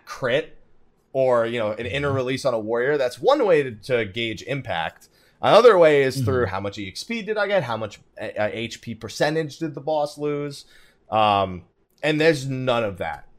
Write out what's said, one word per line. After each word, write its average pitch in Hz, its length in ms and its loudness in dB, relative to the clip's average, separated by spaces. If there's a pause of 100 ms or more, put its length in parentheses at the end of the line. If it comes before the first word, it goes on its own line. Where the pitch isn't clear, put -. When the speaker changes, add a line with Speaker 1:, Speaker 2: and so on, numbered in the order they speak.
Speaker 1:
crit, - 540 -4 (560)
or, 123 320 2
you 120 120 -4
know, 107 120 -2
an 117 160 -6
inner 139 220 -4
Speaker 2:
Mm-hmm. 135 80 -2
Speaker 1:
release 131 280 -4
on 127 80 0
a 113 80 -2
warrior. 120 380 0
That's 123 200 -2
one 240 280 2
way 156 160 4
to, 131 80 -4 (140)
to 120 200 0
gauge 110 380 -6
impact. 98 640 -6 (360)
Another 208 360 8
way 143 240 8
is 135 180 0
through 127 240 0
Speaker 2:
Mm-hmm. - 60 -4
Speaker 1:
how 95 100 -6
much 101 180 -8
E 98 80 -8
X - 160 -12
P 233 200 -8
did 208 160 -4
I 202 80 0
get, 196 160 2
how 117 160 -4
much, 107 200 -8 (220)
uh, 107 160 -10
H 107 460 -4
P 113 120 -10
percentage 151 640 -4
did 156 160 -6
the 160 60 -12
boss 147 380 -4
lose, 147 480 -6 (440)
um, 98 520 2 (400)
and 151 180 0
there's 151 260 2
none 127 380 -2
of 98 140 -6
that 80 280 -8 (120)